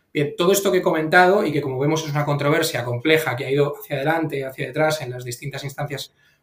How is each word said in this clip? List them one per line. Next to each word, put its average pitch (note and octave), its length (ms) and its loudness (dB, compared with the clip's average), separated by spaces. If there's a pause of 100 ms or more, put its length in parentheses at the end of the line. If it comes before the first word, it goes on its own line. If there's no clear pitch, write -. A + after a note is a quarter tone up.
(140)
Bien, D3 240 -2
todo F3 140 4
esto G3 200 2
que F#3 60 2
he E3+ 60 2
comentado F3+ 600 4
y D#3 80 -2
que, C#3+ 80 -2
como C3 200 -4
vemos, D3+ 260 0
es D3 60 -6
una D3 120 0
controversia C#3+ 640 0
compleja B2+ 500 2
que C3 100 -6
ha C3 60 -6
ido C#3+ 240 2
hacia - 200 -8
adelante, D3 500 -2
hacia C3 220 -8
detrás D#3 340 0
en B2 80 -8
las B2 160 -10
distintas C3+ 380 -8
instancias C#3 500 -8 (300)